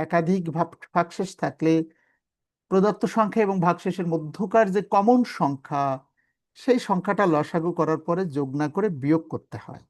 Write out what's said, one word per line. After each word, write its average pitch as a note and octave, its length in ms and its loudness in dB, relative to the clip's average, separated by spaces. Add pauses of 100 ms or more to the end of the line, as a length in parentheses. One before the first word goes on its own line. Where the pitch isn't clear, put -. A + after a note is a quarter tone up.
একাধিক F3 460 0
ভাগ-, E3 440 -6
ভাগশেষ F3+ 420 -2
থাকলে D#3+ 360 0 (960)
প্রদত্ত F#3+ 380 2
সংখ্যা G#3+ 360 0
এবং G3 180 0
ভাগশেষের F3 460 0
মধ্যকার E3+ 640 0
যে G3 120 0
কমন G#3+ 420 4
সংখ্যা, C#3 600 -4 (720)
সেই B3+ 240 0
সংখ্যাটা G3 480 0
লসাগু D#3+ 460 0
করার D#3 340 0
পরে E3+ 160 -2 (140)
যোগ C#3+ 200 -2
না D3+ 120 -2
করে G3 200 -2 (140)
বিয়োগ D#3+ 260 2
করতে - 360 -12
হয়। - 260 -18